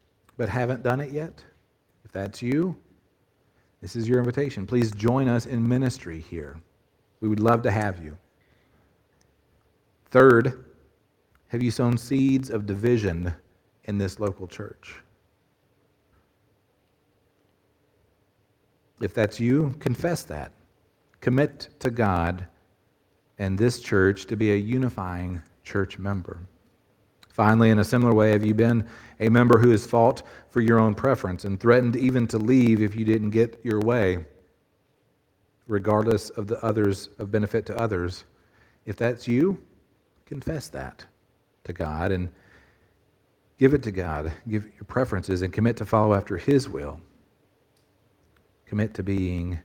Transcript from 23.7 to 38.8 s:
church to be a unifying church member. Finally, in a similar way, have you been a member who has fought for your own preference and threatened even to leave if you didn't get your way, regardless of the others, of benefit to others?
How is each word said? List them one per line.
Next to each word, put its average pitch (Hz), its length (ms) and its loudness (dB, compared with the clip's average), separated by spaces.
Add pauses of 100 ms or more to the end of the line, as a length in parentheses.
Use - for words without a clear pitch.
church 98 480 2
to 113 80 -6
be 107 160 0
a 104 40 2
unifying 98 840 -4 (220)
church - 340 -6
member. 95 420 -6 (880)
Finally, 113 440 6
in 107 80 4
a 101 40 4
similar 120 300 2
way, 107 180 6
have 104 140 2
you 107 80 2
been 113 340 2 (320)
a 107 80 0
member 120 320 6
who 120 100 6
has 110 160 4
fought 117 380 2 (260)
for 123 120 -2
your 113 180 4
own 110 160 4
preference 104 480 -2
and 98 160 -6
threatened 120 360 4
even 127 320 0
to 113 100 -2
leave 113 440 4
if 104 140 -2
you 113 80 -4
didn't 107 280 0
get 113 320 0
your 107 180 -2
way, 101 420 0 (1400)
regardless 107 640 0
of 101 160 -10
the 113 160 -6
others, 104 460 0 (100)
of 101 120 -10
benefit 107 340 -2
to 104 120 -10
others? 90 460 -4 (640)